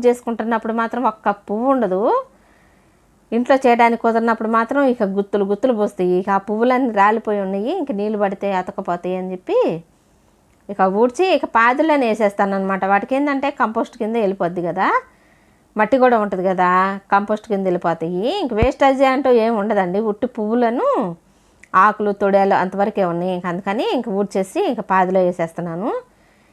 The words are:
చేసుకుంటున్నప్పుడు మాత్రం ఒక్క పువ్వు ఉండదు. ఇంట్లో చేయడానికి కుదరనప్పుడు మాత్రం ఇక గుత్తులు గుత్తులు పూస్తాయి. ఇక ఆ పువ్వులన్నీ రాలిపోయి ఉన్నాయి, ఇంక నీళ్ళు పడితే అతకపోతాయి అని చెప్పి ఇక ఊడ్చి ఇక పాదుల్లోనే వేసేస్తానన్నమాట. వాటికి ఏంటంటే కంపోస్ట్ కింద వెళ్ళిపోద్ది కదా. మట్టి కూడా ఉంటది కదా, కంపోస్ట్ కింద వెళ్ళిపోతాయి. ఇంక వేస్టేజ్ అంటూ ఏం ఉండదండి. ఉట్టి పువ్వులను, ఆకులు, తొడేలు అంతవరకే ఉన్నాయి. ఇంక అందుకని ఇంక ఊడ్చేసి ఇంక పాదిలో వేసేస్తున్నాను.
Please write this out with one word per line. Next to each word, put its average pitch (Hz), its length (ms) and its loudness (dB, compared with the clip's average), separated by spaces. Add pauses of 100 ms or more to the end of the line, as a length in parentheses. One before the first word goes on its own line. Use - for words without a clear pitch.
చేసుకుంటున్నప్పుడు 226 680 -2
మాత్రం 226 320 -2
ఒక్క 214 240 -2
పువ్వు 208 420 -4
ఉండదు. 202 300 0 (1300)
ఇంట్లో 240 240 2
చేయడానికి 233 460 4
కుదరనప్పుడు 226 560 0
మాత్రం 269 260 0
ఇక 240 200 0
గుత్తులు 196 420 -2
గుత్తులు 202 280 0
పూస్తాయి. 196 460 -2
ఇక 196 100 -4
ఆ 196 80 2
పువ్వులన్నీ 233 560 0
రాలిపోయి 214 480 2
ఉన్నాయి, 196 360 -4
ఇంక 285 140 -6
నీళ్ళు 208 260 -4
పడితే 196 360 -2
అతకపోతాయి 185 640 -6
అని 185 140 -8
చెప్పి 320 280 -2 (1120)
ఇక 196 120 -4
ఊడ్చి 226 440 2 (100)
ఇక - 100 -2
పాదుల్లోనే 269 600 2
వేసేస్తానన్నమాట. 196 800 0
వాటికి 196 300 0
ఏంటంటే 277 340 0
కంపోస్ట్ 226 480 -4
కింద 220 180 -4
వెళ్ళిపోద్ది 190 520 -2
కదా. 185 200 -2 (880)
మట్టి 214 200 2
కూడా 247 220 4
ఉంటది 196 240 -2
కదా, 185 560 2 (120)
కంపోస్ట్ 208 360 0
కింద 196 180 -2
వెళ్ళిపోతాయి. 180 760 -2
ఇంక 254 120 -4
వేస్టేజ్ 269 480 2
అంటూ 262 280 2
ఏం 226 280 2
ఉండదండి. 196 420 0
ఉట్టి 214 280 -2
పువ్వులను, 233 880 0 (600)
ఆకులు, 208 360 4
తొడేలు 196 420 2
అంతవరకే 190 500 0
ఉన్నాయి. 175 300 -2
ఇంక 180 120 -6
అందుకని 196 480 -4
ఇంక 247 160 -4
ఊడ్చేసి 202 560 -2
ఇంక 240 140 -2
పాదిలో 190 400 0
వేసేస్తున్నాను. 180 840 -4 (500)